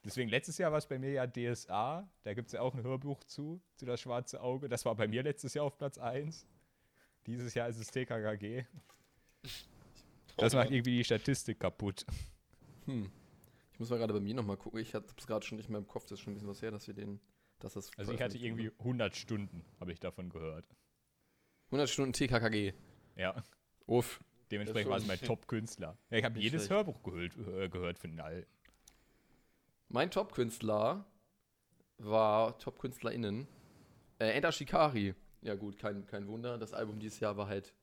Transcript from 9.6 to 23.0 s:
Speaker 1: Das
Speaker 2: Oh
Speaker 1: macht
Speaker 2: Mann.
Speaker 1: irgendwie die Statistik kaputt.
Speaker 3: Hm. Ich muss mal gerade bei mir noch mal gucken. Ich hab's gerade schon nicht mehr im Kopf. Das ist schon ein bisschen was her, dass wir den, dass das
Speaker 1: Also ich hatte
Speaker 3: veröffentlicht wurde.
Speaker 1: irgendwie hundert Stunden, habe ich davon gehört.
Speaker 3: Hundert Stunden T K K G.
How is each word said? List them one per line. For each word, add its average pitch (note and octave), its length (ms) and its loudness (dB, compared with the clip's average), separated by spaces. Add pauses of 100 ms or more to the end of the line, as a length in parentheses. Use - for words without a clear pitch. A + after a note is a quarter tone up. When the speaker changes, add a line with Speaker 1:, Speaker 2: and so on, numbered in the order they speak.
Speaker 1:
Das A2+ 180 6
Speaker 2:
Oh - 20 6
Speaker 1:
macht A#2 100 8
Speaker 2:
Mann. C3+ 80 2
Speaker 1:
irgendwie B2 240 4
die A#2+ 60 4
Statistik A#2 540 2
kaputt. - 480 -2 (800)
Speaker 3:
Hm. A2+ 240 -4 (600)
Ich - 60 -20
muss A2+ 120 -6
mal A#2+ 80 2
gerade A2 160 2
bei G#2 60 4
mir G2+ 140 -2
noch A#2 120 0
mal G2+ 100 0
gucken. A2 240 -8
Ich A2 140 -6
hab's - 200 -6 (120)
gerade G#2+ 180 0
schon A2 140 -8
nicht G#2+ 100 -10
mehr G#2+ 100 -4
im G2 80 -6
Kopf. - 180 -10
Das - 80 -14
ist G2 80 -10
schon G#2 120 -8
ein - 20 -4
bisschen G#2 140 -8
was G2 140 -8
her, A2 80 -4
dass G#2 180 -10
wir G2+ 60 -10
den, G2+ 260 -8 (380)
dass - 160 -10
das G2 240 -8
Speaker 1:
Also G#2 140 -4
ich A2 100 -4
hatte A#2 160 -2
Speaker 3:
veröffentlicht A#2 140 -4
wurde. A2+ 100 -4
Speaker 1:
irgendwie A2 220 -8
hundert A#2+ 320 0
Stunden, G2+ 480 -4 (140)
habe F2+ 140 -6
ich E2 80 -8
davon F2+ 300 -6
gehört. E2 340 -6 (1080)
Speaker 3:
Hundert C#3 200 4
Stunden C3+ 240 2
T C#3 140 4
K A#2 120 6
K A2+ 80 4
G. G#2 240 2 (440)